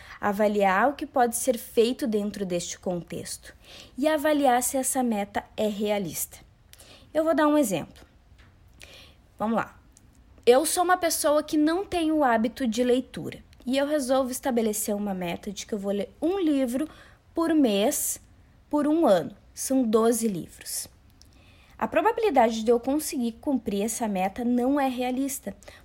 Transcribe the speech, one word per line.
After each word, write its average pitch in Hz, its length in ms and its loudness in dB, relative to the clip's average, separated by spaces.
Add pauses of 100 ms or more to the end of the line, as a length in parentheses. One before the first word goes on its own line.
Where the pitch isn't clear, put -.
(200)
avaliar 208 680 2
o 285 40 -2
que 302 120 -8
pode 240 300 0
ser 226 240 -2
feito 240 480 0
dentro 208 360 -4
deste 175 360 -6
contexto - 760 -8 (420)
e 262 120 -2
avaliar 285 560 2
se - 140 -2
essa 262 260 0
meta 208 400 -2 (120)
é 220 120 -2
realista. 208 720 -4 (760)
Eu 311 100 2
vou 320 120 2
dar 302 120 4
um 294 80 4
exemplo. 202 480 -2 (1300)
Vamos 214 200 -2
lá. - 200 -4 (680)
Eu 254 220 6
sou 349 180 0
uma 359 140 4
pessoa 311 460 0
que 302 140 -2
não 330 280 2
tem 330 260 -2
o 311 120 2
hábito 240 440 0
de 226 160 -2
leitura 247 540 -2 (260)
e 254 140 -2
eu 277 80 2
resolvo 269 460 0
estabelecer 226 640 -2
uma 202 180 -4
meta 180 380 -6
de - 160 -14
que - 60 -6
eu 208 60 -6
vou 196 120 -4
ler 202 280 -4
um 359 200 0
livro 277 500 0 (460)
por 330 180 0
mês 247 680 2 (520)
por 294 160 2
um 320 180 2
ano. 185 300 2 (180)
São 262 300 0
doze 226 440 2
livros. - 600 -8 (920)
A 220 100 -2
probabilidade 285 760 2
de 220 80 0
eu 240 80 4
conseguir 262 640 -4
cumprir 220 460 -2
essa 233 200 -4
meta 196 380 -2
não 247 340 0
é 269 120 0
realista, 254 640 -6 (280)